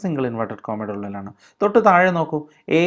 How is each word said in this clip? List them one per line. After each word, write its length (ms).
സിംഗിൾ 260
ഇൻവേർട്ടഡ് 380
കോമയുടെ 280
ഉള്ളിലാണ്. 360
തൊട്ട് 280
താഴെ 280
നോക്കൂ, 220
എ 80